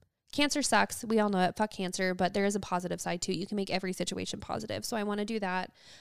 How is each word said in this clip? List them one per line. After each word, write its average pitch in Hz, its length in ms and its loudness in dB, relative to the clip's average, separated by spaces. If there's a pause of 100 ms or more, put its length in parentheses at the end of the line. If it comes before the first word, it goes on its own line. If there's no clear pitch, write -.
(320)
cancer 285 300 2
sucks. 202 420 2
We 220 140 2
all 208 100 4
know 190 120 2
it. 175 160 4
Fuck 214 160 0
cancer. 185 420 -2
But 180 180 2
there 202 140 2
is 202 80 2
a 202 60 0
positive 180 400 -2
side 175 200 -2
too. - 140 -2
You 170 120 -2
can 208 100 -4
make 196 120 -2
every 185 240 0
situation - 480 -4
positive. 220 460 -6
So 240 100 -2
I 208 60 0
wanna 208 240 0
do 220 140 -2
that. 185 320 -2 (280)